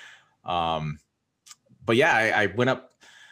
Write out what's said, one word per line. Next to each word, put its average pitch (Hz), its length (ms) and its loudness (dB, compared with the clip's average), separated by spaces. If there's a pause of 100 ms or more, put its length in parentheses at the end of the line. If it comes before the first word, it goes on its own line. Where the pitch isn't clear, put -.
(440)
Um, 80 540 -4 (880)
but 117 120 2
yeah, 147 180 4
I, 110 140 2
I 104 180 2
went 123 240 -2
up, - 220 -8 (380)